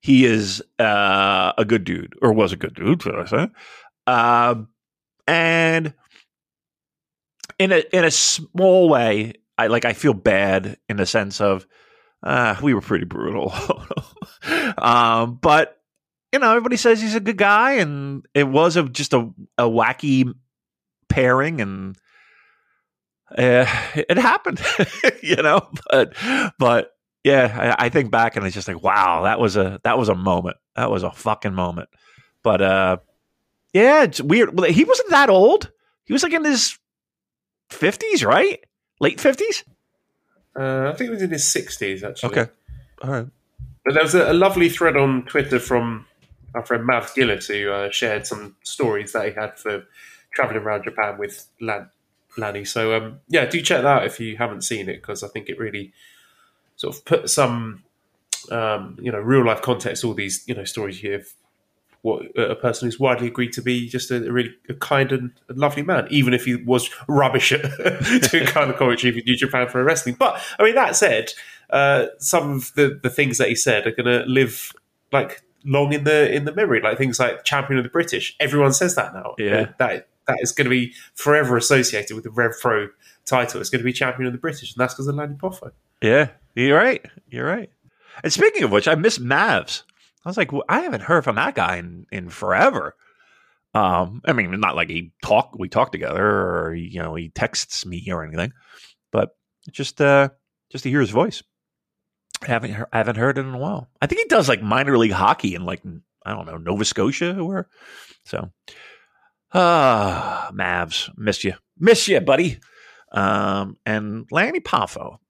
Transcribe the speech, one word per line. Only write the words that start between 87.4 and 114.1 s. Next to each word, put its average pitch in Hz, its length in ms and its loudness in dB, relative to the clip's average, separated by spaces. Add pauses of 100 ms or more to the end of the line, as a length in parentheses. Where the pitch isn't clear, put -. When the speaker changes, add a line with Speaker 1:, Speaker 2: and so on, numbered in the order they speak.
Speaker 1:
right. 196 240 -8 (520)
And 156 100 -2
speaking 415 300 2
of 123 80 2
which, 101 180 2
I 160 60 4
miss 185 240 0
Mavs. 131 640 0 (420)
I - 40 -8
was 185 100 -8
like, 143 140 -2
"Well, 139 180 -4
I 233 100 2
haven't 311 220 -6
heard 160 220 2
from 117 120 -2
that 156 180 -2
guy 90 220 0
in, 87 340 -14
in 90 200 -12
forever." 98 640 0 (800)
Um, 92 520 0
I 160 60 0
mean, 95 280 -2
not 90 160 0
like 85 140 -2
he 85 220 -8 (100)
talk, - 360 0
we 92 100 -6
talked 123 240 0
together, 82 300 -4
or, 90 520 0
you 85 260 -10
know, 80 140 -8
he 82 160 -10
texts - 560 -6
me 87 240 -12
or 82 140 -6
anything, 82 280 -8 (600)
but - 240 -2 (340)
just, - 300 -10
uh, 139 280 4 (420)
just - 140 -14
to 123 60 -2
hear 143 100 2
his 107 100 2
voice. 147 320 0 (1000)
I - 60 -14
haven't 113 260 -4
he-, 107 80 -10 (100)
I 120 60 0
haven't 110 180 0
heard 131 220 0
it - 20 -4
in 131 140 -8
a 123 40 -10
while. 143 300 -8 (140)
I 143 40 -2
think 381 140 -2
he 453 80 -2
does, 151 200 4
like, 113 140 0
minor 127 360 2
league 113 140 4
hockey 95 440 0
in, 90 80 -10
like, 90 180 -8 (440)
I 95 80 -8
don't 90 120 -12
know, 82 100 -14
Nova 92 280 -4
Scotia 170 540 -2
or 185 300 -6 (560)
so. - 260 -10 (1040)
Ah, 135 1000 2
Mavs, 87 640 -4
miss 104 280 -2
you, 92 100 -2 (240)
miss 220 300 4
you, 180 120 2
buddy. 139 380 0 (540)
Um, 98 640 -2 (100)
and 107 440 -6